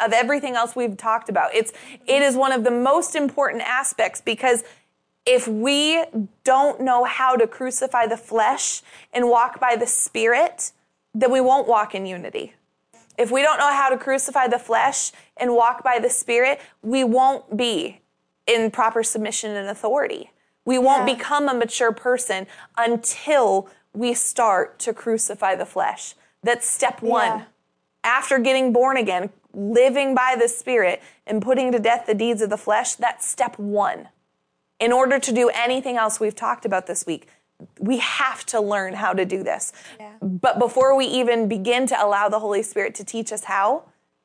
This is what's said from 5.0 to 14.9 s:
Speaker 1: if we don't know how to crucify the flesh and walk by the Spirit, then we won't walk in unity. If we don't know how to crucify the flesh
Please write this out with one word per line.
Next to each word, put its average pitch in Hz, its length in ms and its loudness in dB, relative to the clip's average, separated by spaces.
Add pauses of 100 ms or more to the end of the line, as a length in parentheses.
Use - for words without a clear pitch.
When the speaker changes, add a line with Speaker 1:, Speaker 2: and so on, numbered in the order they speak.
Speaker 1:
if 247 240 2
we 285 560 0 (400)
don't 269 360 2
know 247 240 2
how 254 320 0
to 233 100 4
crucify 254 600 -2
the 220 120 -4
flesh 226 640 -2 (300)
and 247 180 0
walk 240 280 2
by 247 180 0
the 233 100 -2
Spirit, 240 840 0 (420)
then 240 160 2
we 262 100 4
won't 262 260 2
walk 214 280 2
in 190 100 -8
unity. - 500 -10 (640)
If 233 120 0
we 262 100 2
don't 302 180 2
know 285 140 2
how 277 160 2
to 262 80 0
crucify 269 520 -2
the 240 100 0
flesh 240 540 -2 (260)